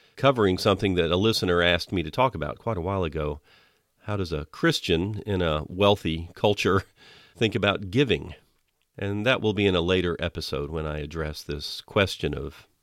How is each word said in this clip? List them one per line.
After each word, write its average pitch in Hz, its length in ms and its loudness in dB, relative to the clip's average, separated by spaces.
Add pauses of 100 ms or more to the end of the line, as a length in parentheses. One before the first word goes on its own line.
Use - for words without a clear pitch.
(140)
covering 113 420 4
something 98 380 2
that 85 160 2
a 87 60 2
listener 92 440 2
asked 87 320 2
me 92 100 0
to 78 80 -8
talk 127 240 0
about 73 240 -6
quite 110 200 -6
a - 20 -4
while 92 240 -2
ago. 76 360 -4 (640)
How 104 120 -6
does 90 160 -4
a 73 140 -4
Christian 98 800 0
in 95 160 0
a 78 240 0
wealthy 90 680 0
culture 101 500 2 (260)
<laughs> - 260 -20
think - 180 0
about 98 360 0
giving? 98 440 0 (640)
And 101 300 -4
that 127 160 0
will 107 100 2
be 101 140 2
in 92 80 4
a 85 80 2
later 87 360 2
episode 76 520 -6
when 78 160 -4
I 76 140 -6
address 76 420 -6
this - 400 -8
question 92 520 0
of 69 320 -10 (160)